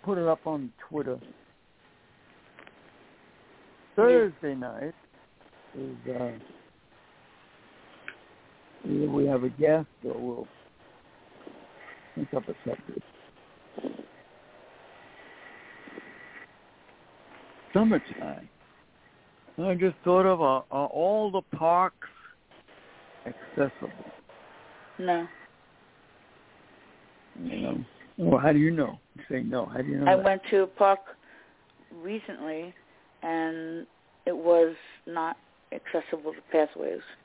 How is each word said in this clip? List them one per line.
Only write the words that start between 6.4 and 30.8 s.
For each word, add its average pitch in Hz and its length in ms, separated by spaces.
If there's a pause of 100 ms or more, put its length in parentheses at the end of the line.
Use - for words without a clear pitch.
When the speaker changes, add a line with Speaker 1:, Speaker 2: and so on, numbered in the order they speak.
Speaker 1:
either 147 200
we 139 180
have 127 160
a 127 60
guest 151 360 (180)
or 117 160
we'll 120 280 (1700)
think 147 180
up 135 160
a - 60 (120)
subject. - 340 (4000)
Summertime. 190 760 (1080)
I 180 180
just 175 280
thought 180 220
of, 180 160
uh, 131 200 (100)
are 139 160
all 202 440
the 185 100 (140)
parks 170 520 (1160)
accessible? - 680 (1080)
Speaker 2:
No. 175 300 (2250)
Speaker 1:
You - 200
know? - 240 (320)
Well, 165 220
how 147 120
do 147 80
you 160 120
know? 147 280 (160)
You - 140
say 131 140
no. 117 220
How 127 160
do 139 60
you 143 120
know 147 120
Speaker 2:
I 190 40
Speaker 1:
that? 190 100
Speaker 2:
went 190 240
to 196 140
a 185 40
park 196 320 (1000)